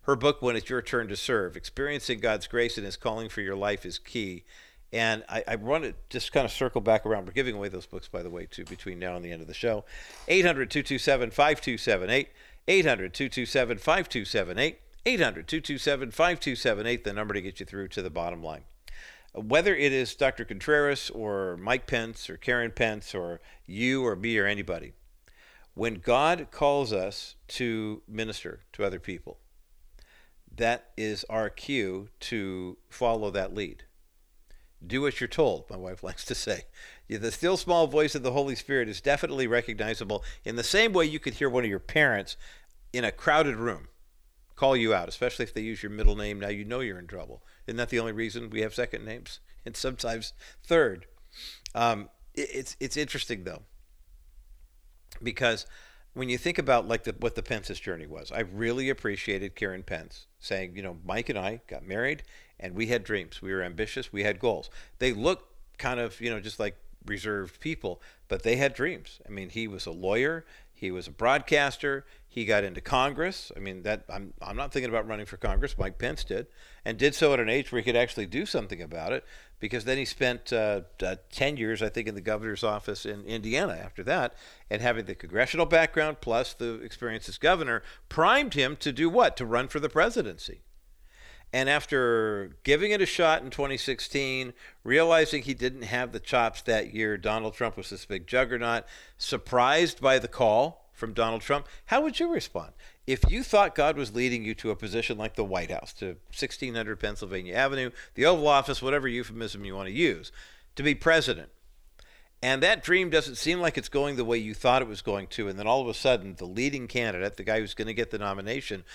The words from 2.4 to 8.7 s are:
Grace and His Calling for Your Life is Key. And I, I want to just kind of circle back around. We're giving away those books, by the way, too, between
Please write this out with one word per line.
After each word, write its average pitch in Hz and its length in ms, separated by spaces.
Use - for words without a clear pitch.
Grace 117 320
and 101 80
His 95 100
Calling 113 320
for 107 120
Your 98 160
Life 101 280
is 85 140
Key. 95 460
And 113 360
I, 110 180
I 113 100
want 135 280
to 104 100
just - 240
kind 135 140
of - 60
circle 127 280
back 110 240
around. 104 220
We're 98 60
giving 127 240
away 101 120
those 92 160
books, - 240
by 90 140
the 87 80
way, 87 160
too, 92 180
between 92 340